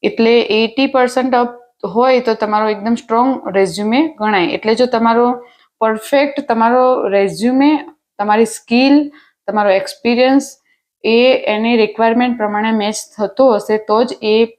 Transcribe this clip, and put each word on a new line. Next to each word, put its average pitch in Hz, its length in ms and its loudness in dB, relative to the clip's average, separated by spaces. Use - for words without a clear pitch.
એટલે 233 380 2
એઇટી 226 460 0
પર્સન્ટ 254 480 0
અપ 240 260 -2
હોય 240 340 2
તો 233 140 -2
તમારો 214 360 -2
એકદમ 208 260 -2
સ્ટ્રોંગ 240 460 -2
રેઝ્યુમે 208 640 0
ગણાય. 208 280 0
એટલે 214 280 -2
જો 247 100 2
તમારો 240 600 0
પરફેક્ટ 269 600 -2
તમારો 247 680 0
રેઝ્યુમે, 226 720 0
તમારી 214 260 2
સ્કિલ, 277 680 0
તમારો 202 220 -2
એક્સપિરિયન્સ 247 880 0
એ 240 440 2
એની 226 300 0
રિક્વાયરમેન્ટ 226 600 0
પ્રમાણે 214 340 -4
મેચ 214 240 -2
થતો 214 340 2
હશે 214 260 -2
તો 214 260 0
જ 240 180 -6
એ 220 240 2